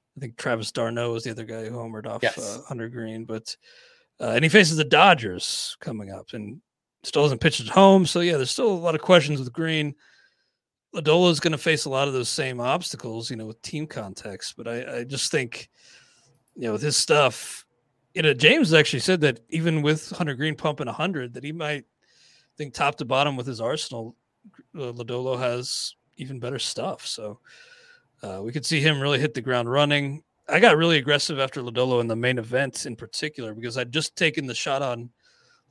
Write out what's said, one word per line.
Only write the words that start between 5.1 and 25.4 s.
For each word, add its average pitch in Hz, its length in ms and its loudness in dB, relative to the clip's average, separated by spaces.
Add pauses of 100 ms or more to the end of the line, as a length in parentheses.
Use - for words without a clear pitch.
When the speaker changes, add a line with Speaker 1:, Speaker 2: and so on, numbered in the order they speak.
Speaker 1:
coming 107 300 -10
up - 220 -14
and 113 280 -10 (420)
still 147 200 2
hasn't 135 180 2
pitched 151 200 2
at 113 80 -8
home. 190 360 8
So, 175 160 0
yeah, 170 160 2
there's 127 140 0
still 240 200 0
a - 20 0
lot 170 220 -2
of 151 60 -4
questions 151 380 6
with 123 140 -8
Greene. 156 420 -2 (1000)
Lodolo 170 360 4
is 151 80 2
gonna 156 180 0
face 156 280 0
a 147 40 -8
lot 135 180 0
of 139 60 -4
those 127 160 -2
same 131 320 -4
obstacles, 123 680 -4
you 123 60 -8
know, 110 120 -10
with 110 140 -16
team 151 260 -8
context. 101 680 -12
But 117 100 -12
I, 123 320 -8
I 120 40 -6
just 131 280 -4
think, 131 380 -4 (840)
you - 80 -10
know, 113 100 -2
with 104 80 -2
his 147 160 0
stuff, - 680 2 (500)
you 185 80 -2
know, 151 100 6
James 196 400 6
actually 147 280 4
said 185 200 2
that 143 280 2
even 160 340 0
with 156 260 0
Hunter 151 240 -4
Greene 147 220 -4
pumping 151 320 -4
a 117 60 -8
hundred, 147 420 -4
that 120 80 -14
he 143 80 -8
might 151 340 -6 (720)
think 143 160 -10
top 143 220 0
to 139 100 -6
bottom 139 320 2
with 120 80 -8
his 120 160 -8
arsenal, 120 540 -6 (600)
uh, 135 180 -8
Lodolo 123 440 -4
has 123 580 -4 (200)